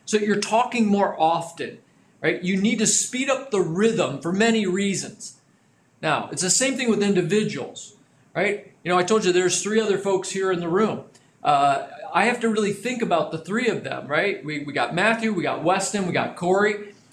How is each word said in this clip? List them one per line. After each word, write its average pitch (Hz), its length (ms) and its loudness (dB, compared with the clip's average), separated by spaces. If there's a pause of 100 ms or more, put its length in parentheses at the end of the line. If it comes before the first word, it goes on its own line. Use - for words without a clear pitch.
So - 120 0
you're 208 240 2
talking 233 460 2
more 202 340 2
often, 160 580 -2 (420)
right? - 220 0
You 190 180 0
need 220 200 2
to 220 80 2
speed 262 420 -2
up 269 220 -4
the 202 80 2
rhythm 165 600 0
for 170 120 -4
many 220 340 2
reasons. 185 720 -4 (640)
Now, 151 300 0
it's - 100 -6
the 185 80 0
same 262 260 2
thing 254 140 0
with 202 120 4
individuals, 180 920 0 (400)
right? 202 380 -4 (100)
You 165 60 -8
know, 180 100 4
I 175 60 4
told 220 200 2
you 180 80 4
there's 180 300 2
three 214 180 -2
other 202 180 0
folks 185 320 -2
here 190 200 -2
in 180 80 0
the 170 100 -4
room. 185 360 0 (400)
Uh, 143 420 4 (260)
I 180 120 4
have 233 160 0
to 226 80 0
really 208 240 0
think 240 280 -4
about 175 300 0
the 156 80 -6
three 226 300 -2
of 143 160 -2
them, 131 240 -8
right? 170 360 0
We, 147 200 -6
we 143 80 -10
got 139 240 -2
Matthew, 226 360 2
we 175 120 -2
got 131 180 -2
Weston, 190 460 0
we 160 40 -2
got 123 220 -2
Corey. 202 580 0 (200)